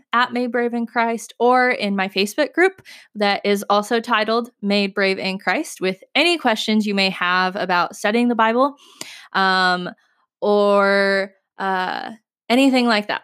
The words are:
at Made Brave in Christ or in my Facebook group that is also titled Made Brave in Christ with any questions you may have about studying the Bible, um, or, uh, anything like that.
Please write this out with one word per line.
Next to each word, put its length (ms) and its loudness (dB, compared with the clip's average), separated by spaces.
at 220 0
Made 180 -4
Brave 220 -2
in 140 -4
Christ 500 -4
or 320 2
in 260 -2
my 120 -2
Facebook 460 -2
group 280 0
that 320 0
is 240 0
also 300 2
titled 500 -2
Made 320 0
Brave 240 0
in 180 -6
Christ 440 -4
with 220 -4
any 240 0
questions 480 0
you 80 -2
may 160 2
have 440 0
about 400 -2
studying 320 0
the 60 0
Bible, 420 2
um, 580 0
or, 880 2
uh, 500 -4
anything 380 4
like 200 0
that. 160 -4